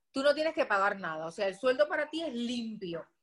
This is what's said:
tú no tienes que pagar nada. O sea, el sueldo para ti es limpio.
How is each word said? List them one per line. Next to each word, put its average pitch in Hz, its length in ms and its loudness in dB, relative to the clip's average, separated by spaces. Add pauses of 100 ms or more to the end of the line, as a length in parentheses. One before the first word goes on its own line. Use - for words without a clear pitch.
(120)
tú 269 100 -2
no 285 100 6
tienes 311 220 0
que 311 120 0
pagar 196 340 2
nada. 160 260 -6
O 165 60 -8
sea, 185 160 -2
el 185 80 -4
sueldo 262 320 4
para 302 200 -2
ti 320 140 -6
es 311 100 -4
limpio. 226 720 -4 (180)